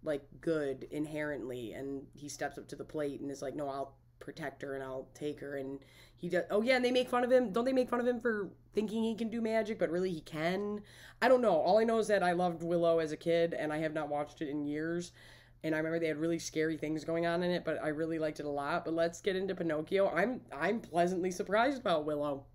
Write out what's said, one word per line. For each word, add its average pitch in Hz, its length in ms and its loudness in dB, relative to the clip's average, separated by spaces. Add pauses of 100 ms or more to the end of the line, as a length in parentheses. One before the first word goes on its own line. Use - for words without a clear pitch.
like, 147 200 -2 (180)
good 139 500 -2
inherently, 147 800 -6
and 135 420 -8
he 147 140 -14
steps 143 300 -8
up 117 100 -16
to 143 80 -12
the 135 80 -10
plate 147 360 -4
and 139 100 -6
is 135 120 -8
like, 135 120 -6
"No, 143 140 -4
I'll 135 280 -8 (220)
protect 143 440 -10
her 139 120 -6
and 135 100 -6
I'll 131 300 -8
take 147 260 -6
her," 143 160 -8
and 139 240 -8 (360)
he 175 120 -8
does. 175 220 0
Oh 208 120 2
yeah, 254 140 4
and 247 80 0
they 247 80 4
make 247 160 2
fun 247 160 2
of 240 80 4
him. 247 200 6
Don't 233 120 0
they 262 80 2
make 254 160 4
fun 240 120 0
of 240 60 2
him 247 140 0
for 214 300 0 (240)
thinking 214 280 0
he 226 120 0
can 226 160 -4
do 233 100 -4
magic, 220 380 0
but 170 120 2
really 185 220 0
he 156 80 -6
can? 190 640 -2 (400)
I 233 60 6
don't 254 140 8
know. 202 140 6
All 175 220 6
I 226 60 6
know 226 140 4
is 208 100 2
that 202 140 4
I 180 100 4
loved 170 300 2
Willow 170 360 4
as 156 140 0
a 156 40 -6
kid, 170 380 2
and 151 180 -2
I 151 60 -2
have 156 160 0
not 151 140 -2
watched 147 340 -4
it 156 60 -4
in 147 180 -2
years. 165 460 -4 (500)
And 156 120 0
I 156 40 0
remember 160 200 0
they 165 80 0
had 151 120 0
really 165 200 0
scary 160 400 -2
things 156 260 -4
going 170 220 0
on 170 160 2
in 175 80 2
it, 175 140 0
but 160 180 -2
I 151 60 -2
really 160 300 -2
liked 156 220 -2
it 147 60 -6
a 143 40 -4
lot. 143 340 -2
But 160 100 -4
let's 170 260 0
get 190 160 0
into 190 180 -2
Pinocchio. 170 540 0
I'm, 202 320 0 (120)
I'm 175 280 -2
pleasantly 180 500 0
surprised 220 500 0
about 165 260 0
Willow. 147 480 -2